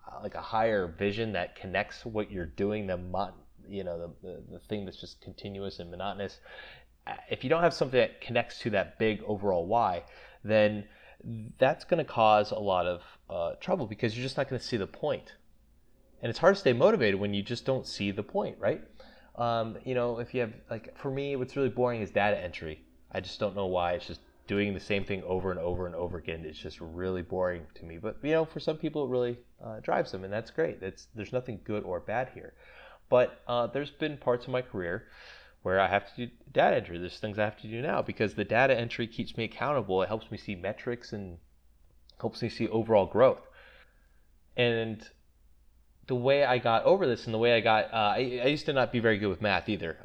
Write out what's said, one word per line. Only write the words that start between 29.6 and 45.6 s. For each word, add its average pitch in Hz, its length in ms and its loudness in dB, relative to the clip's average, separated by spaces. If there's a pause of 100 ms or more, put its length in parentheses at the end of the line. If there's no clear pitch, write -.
uh, 110 160 -12
drives 180 320 -2
them, 95 120 -8
and 95 80 -10
that's 110 200 -6
great. 160 280 -2
That's, - 360 -10
there's 107 180 -8
nothing 123 300 -6
good 104 200 -4
or 90 160 -6
bad 117 340 -4
here. 92 200 -16 (560)
But, 123 380 4
uh, 120 200 0
there's 143 240 -4
been 151 260 -4
parts 123 280 0
of 127 60 -6
my 127 100 0
career 95 460 -6 (560)
where 92 160 4
I 95 80 6
have 98 260 0
to 120 140 -8
do - 40 -16 (200)
data 156 240 6
entry. 87 240 -2
There's 87 200 -8
things 104 200 -4
I 107 60 4
have 107 160 -4
to 110 60 -14
do 113 140 -6
now - 200 0
because 104 340 -2
the 104 80 -2
data 117 360 4
entry 117 280 -4
keeps - 300 -8
me 113 80 -2
accountable. 107 580 0
It 90 40 2
helps 90 220 -6
me 104 80 -10
see 104 180 -8
metrics 104 580 -6
and 95 260 -10 (800)
helps - 240 -4
me 110 60 -2
see 113 180 -2
overall 107 400 4
growth. 113 400 4 (1080)
And 113 480 0 (1040)